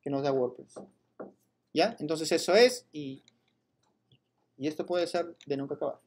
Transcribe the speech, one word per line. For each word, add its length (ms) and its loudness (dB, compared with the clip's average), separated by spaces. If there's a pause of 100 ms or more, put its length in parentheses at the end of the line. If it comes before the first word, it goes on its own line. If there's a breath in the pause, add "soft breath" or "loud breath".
que 80 -6
nos 120 -2
da 100 0
WordPress. 480 -4 (920)
¿Ya? 280 2
Entonces 320 -2
eso 220 2
es, 380 6
y, 300 -12 (1400)
y 80 -4
esto 180 -4
puede 220 0
ser 300 -4 (100)
de 100 -2
nunca 200 -6
acabar. 300 -6